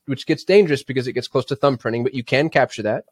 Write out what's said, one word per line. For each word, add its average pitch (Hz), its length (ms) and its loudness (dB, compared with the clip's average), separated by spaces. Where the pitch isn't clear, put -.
which 131 200 -8
gets - 180 -2
dangerous 180 400 4
because 127 240 -4
it 117 60 -6
gets - 160 -6
close 131 160 -2
to 139 100 -6
thumbprinting, 120 480 0
but - 100 -2
you 123 120 -8
can 147 240 2
capture 127 340 0
that. 107 280 -4